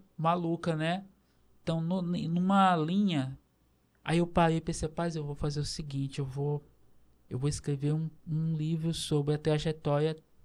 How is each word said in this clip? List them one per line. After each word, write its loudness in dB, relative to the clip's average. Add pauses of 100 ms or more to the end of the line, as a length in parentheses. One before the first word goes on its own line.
(180)
maluca, 0
né?" -2 (580)
Então, -2
no, 0
numa 4
linha, 0 (640)
aí 2
eu 2
parei 4
e -2
pensei, -4
"Rapaz, -4
eu -4
vou -6
fazer -4
o -2
seguinte, -6
eu -2
vou, -4 (640)
eu -4
vou 0
escrever -2
um, -2 (160)
um 0
livro -2
sobre 0
a 0
trajetória 0 (300)